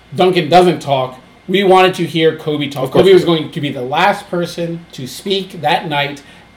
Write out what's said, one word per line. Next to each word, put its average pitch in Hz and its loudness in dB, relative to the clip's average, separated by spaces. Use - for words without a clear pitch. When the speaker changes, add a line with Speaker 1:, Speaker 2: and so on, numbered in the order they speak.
Speaker 1:
Duncan 175 0
doesn't 175 4
talk. 131 -4
We 190 0
wanted 185 4
to 175 -4
hear 160 0
Kobe 151 -6
talk. 131 -6
Speaker 2:
Of 135 -8
course 165 4
Speaker 1:
Kobe 190 6
Speaker 2:
we 196 8
Speaker 1:
was 170 6
Speaker 2:
did. 151 -2
Speaker 1:
going 160 -2
to 160 -10
be 143 -4
the 123 -10
last 175 0
person 170 -8
to 131 -12
speak 190 -6
that 170 -2
night, 143 -6